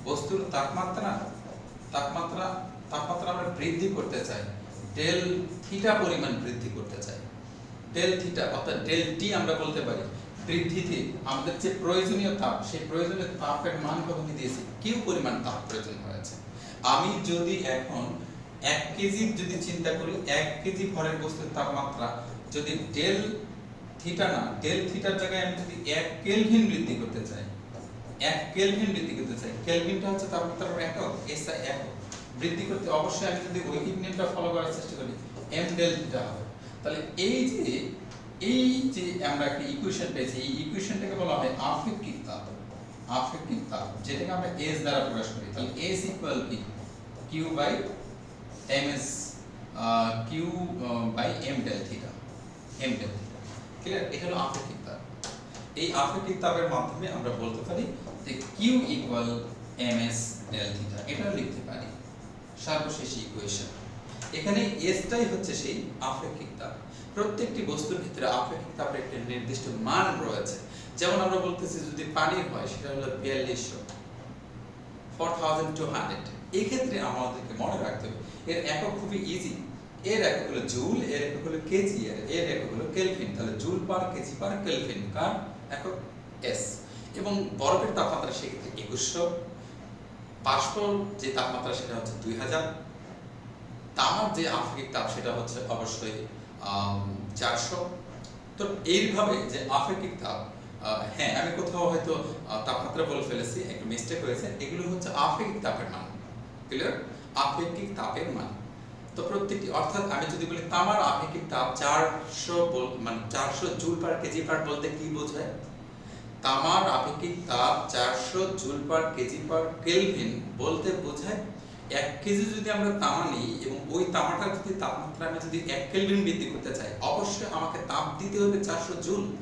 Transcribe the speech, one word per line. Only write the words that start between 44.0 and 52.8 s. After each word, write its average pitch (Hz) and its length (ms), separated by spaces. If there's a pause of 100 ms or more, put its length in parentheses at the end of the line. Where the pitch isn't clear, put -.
যেটাকে 151 280
আমরা 170 160 (100)
এস 156 220
দ্বারা 139 240
প্রকাশ 110 220
করি। 107 280
তাহলে - 260
এস 185 240
equal 143 360 (100)
কি? 110 60 (760)
কিউ 160 140 (120)
by 143 180 (920)
এম 185 220
এস, - 420 (440)
আহ, 113 540
কিউ, 160 160
আহ, 120 720
by 120 300
এম 139 80
del 113 260 (100)
theta, - 220 (720)